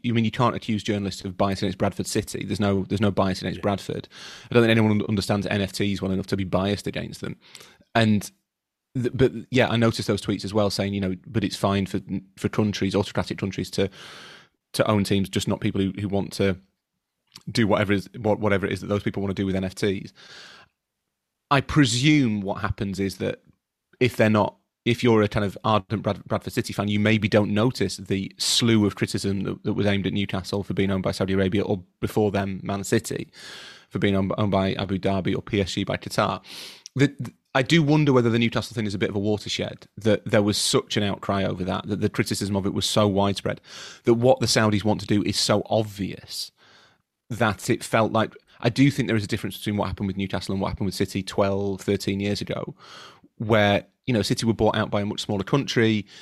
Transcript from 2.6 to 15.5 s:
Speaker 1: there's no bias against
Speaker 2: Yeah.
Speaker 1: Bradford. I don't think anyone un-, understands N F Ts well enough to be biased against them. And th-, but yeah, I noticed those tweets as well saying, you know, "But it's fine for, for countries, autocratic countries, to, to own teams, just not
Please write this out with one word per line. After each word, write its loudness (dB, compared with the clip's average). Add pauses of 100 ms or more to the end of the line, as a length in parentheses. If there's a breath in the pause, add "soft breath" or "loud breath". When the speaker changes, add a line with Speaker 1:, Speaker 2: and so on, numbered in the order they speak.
Speaker 1:
there's 0
no 2
bias 0
against -6
Speaker 2:
Yeah. -16
Speaker 1:
Bradford. -4 (420 loud breath)
I 2
don't 6
think 6
anyone 6
un-, 2
understands 0
N 0
F -2
Ts -2
well -2
enough -4
to -2
be -2
biased -2
against -8
them. -10 (580 loud breath)
And 4 (680)
th-, -2
but 4 (180)
yeah, 4
I 0
noticed 2
those 0
tweets -4
as -6
well 2
saying, -2
you -2
know, -2 (100)
"But -2
it's -4
fine 0
for, -4 (340)
for -4
countries, 0
autocratic -2
countries, -4
to, 0 (840 loud breath)
to 2
own 2
teams, 2
just -2
not -2